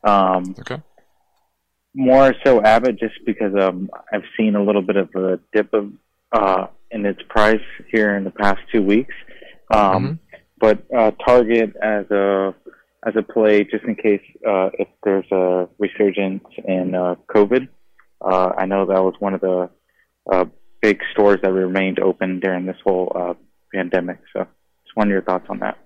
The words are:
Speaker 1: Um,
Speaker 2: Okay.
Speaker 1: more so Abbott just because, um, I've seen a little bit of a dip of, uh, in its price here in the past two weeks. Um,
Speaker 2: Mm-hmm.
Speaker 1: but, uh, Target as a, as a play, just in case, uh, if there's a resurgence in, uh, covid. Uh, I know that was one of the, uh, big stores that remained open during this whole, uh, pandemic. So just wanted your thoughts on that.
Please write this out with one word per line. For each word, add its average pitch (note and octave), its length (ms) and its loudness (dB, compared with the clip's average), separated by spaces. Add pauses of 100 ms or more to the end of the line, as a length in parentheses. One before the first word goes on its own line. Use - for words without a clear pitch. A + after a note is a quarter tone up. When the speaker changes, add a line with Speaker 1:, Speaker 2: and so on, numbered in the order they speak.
Speaker 1:
Um, F#2 560 2
Speaker 2:
Okay. C3 200 -12 (1120)
Speaker 1:
more C3 400 4 (100)
so B2 180 6
Abbott A2+ 360 4
just A2+ 160 -6 (100)
because, G2+ 300 -4
um, F#2+ 360 -2 (220)
I've G#2 120 -6 (120)
seen G#2+ 180 0
a G#2 80 0
little G2+ 200 2
bit F#2+ 140 -2
of F#2+ 180 -2
a F#2 260 -2 (140)
dip G#2 180 0
of, G#2 180 -2 (420)
uh, F#2+ 340 0 (240)
in G#2+ 160 -6
its G2 240 -6
price G#2+ 340 2 (260)
here G#2+ 260 0
in G2 80 -4
the F#2+ 60 -8
past G2+ 300 0 (100)
two A2 120 0
weeks. G#2+ 320 0 (560)
Um, A2 100 4 (240)
Speaker 2:
Mm-hmm. - 360 -10 (200)
Speaker 1:
but, G#2+ 220 2 (120)
uh, A2+ 160 2 (140)
Target A#2 580 2
as G#2+ 280 -2
a, G2 440 0 (520)
as A2 100 -4
a A2 60 0
play, G#2+ 420 2
just G#2 200 -6
in A2 120 -4
case, G2+ 260 0 (240)
uh, F#2+ 280 0
if - 140 -6 (140)
there's G2 300 -2
a F2+ 360 0 (100)
resurgence G2 680 -2 (220)
in, F#2 280 -4
uh, F2+ 220 -2 (100)
covid. A#2 420 0 (560)
Uh, F#2 320 0
I F#2+ 100 -2
know G2 200 0
that F#2+ 160 2
was F#2+ 160 0
one G2 160 -4
of F#2 60 -6
the, F#2 280 -2 (640)
uh, F#2 140 2 (360)
big G#2 200 0 (120)
stores G2+ 300 4
that F#2+ 100 0
remained F#2+ 480 -2
open F#2 380 -2
during F#2 280 -4
this F#2 180 -10
whole, F#2 300 0
uh, F2 200 -6 (400)
pandemic. F2+ 440 -4 (140)
So G2 140 -6 (380)
just - 120 -14
wanted G#2+ 140 0
your F#2+ 120 -2
thoughts F#2 260 -4
on G2+ 120 -10
that. - 260 -8